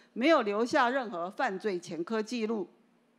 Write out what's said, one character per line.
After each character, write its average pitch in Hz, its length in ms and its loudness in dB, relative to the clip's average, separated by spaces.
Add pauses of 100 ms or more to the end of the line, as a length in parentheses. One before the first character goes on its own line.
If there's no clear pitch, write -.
(140)
没 233 140 0
有 320 140 6
留 208 220 0
下 247 260 4
任 254 200 -2
何 175 220 -4
犯 214 260 -2
罪 185 220 -2
前 170 240 -8
科 220 180 -2
记 220 240 -4
录， 214 220 -2 (520)